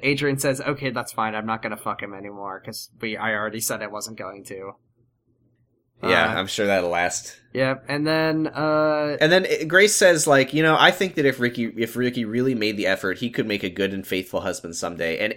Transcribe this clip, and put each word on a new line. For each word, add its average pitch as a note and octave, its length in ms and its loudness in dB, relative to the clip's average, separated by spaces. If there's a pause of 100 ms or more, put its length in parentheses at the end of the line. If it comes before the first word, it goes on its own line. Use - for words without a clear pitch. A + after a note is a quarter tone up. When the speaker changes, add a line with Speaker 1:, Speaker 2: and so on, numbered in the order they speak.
Speaker 1:
Adrian C#3 360 0
says, C#3 220 -2
"Okay, C#3+ 300 -4
that's A#2 220 -6
fine. A2 220 -2
I'm G#2+ 120 -4
not A2 160 -4
gonna G#2 160 -6
fuck G2+ 240 -6
him G2+ 100 -8
anymore, G2+ 500 -12
'cause - 280 -14 (100)
we, A2 160 -6
I A2 160 -2
already G#2+ 280 -4
said A2+ 220 -4
I G#2 40 -8
wasn't G#2 320 -12
going G2 260 -12
to." G2 280 -12 (1300)
Speaker 2:
Yeah, F2+ 320 4
Speaker 1:
Uh, F2+ 60 -2
Speaker 2:
I'm F#2+ 60 -4
sure G#2 200 -2
that'll F#2 240 2
last. F2 480 -2 (160)
Speaker 1:
Yep, C3 340 -2
and D3 180 -2
then, D#3 420 0
uh, D3+ 720 0
Speaker 2:
And D#3 140 4
then, F#3 140 4
uh, D3+ 200 -2
Grace G3 300 6
says, E3+ 300 6
like, C3+ 260 6
"You D3+ 100 2
know, D#3+ 160 6
I E3 120 8
think F#3 240 0
that D3+ 100 2
if C3 160 2
Ricky, A#2+ 360 -2
if A2+ 200 -2
Ricky B2 300 -2
really B2 280 0
made G#2+ 220 0
the F#2+ 100 0
effort, F#2+ 320 0
he A#2+ 120 -4
could A#2+ 160 -2
make G#2 160 -2
a F#2+ 80 -2
good G2 240 -2
and F#2+ 120 -8
faithful F#2 360 -4
husband F2 340 -6
someday." E2 420 -4
And G#2+ 180 -2